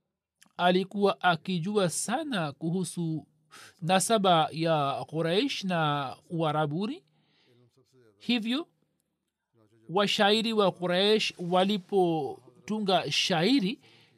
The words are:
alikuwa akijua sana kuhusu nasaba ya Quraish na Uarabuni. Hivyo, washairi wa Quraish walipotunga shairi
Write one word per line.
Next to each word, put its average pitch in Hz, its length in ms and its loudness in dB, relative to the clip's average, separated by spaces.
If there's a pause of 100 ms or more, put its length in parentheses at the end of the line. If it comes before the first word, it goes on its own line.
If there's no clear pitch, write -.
(560)
alikuwa 185 640 2
akijua 180 720 0
sana 220 600 -4
kuhusu 165 760 -6 (560)
nasaba 185 680 2
ya 151 580 -2
Quraish 175 540 -2
na 147 520 -2 (140)
Uarabuni. 160 720 -4 (1160)
Hivyo, 240 480 -4 (1200)
washairi 208 640 2
wa 202 200 2
Quraish 190 680 0
walipotunga 180 1700 0
shairi 196 680 2 (380)